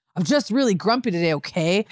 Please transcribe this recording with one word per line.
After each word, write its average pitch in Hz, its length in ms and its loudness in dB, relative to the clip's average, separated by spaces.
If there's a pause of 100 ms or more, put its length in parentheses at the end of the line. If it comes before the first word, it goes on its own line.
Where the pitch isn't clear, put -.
(160)
"I'm 175 80 0
just 254 260 0
really 240 240 2
grumpy 226 380 0
today, 170 200 0
okay? 175 600 -2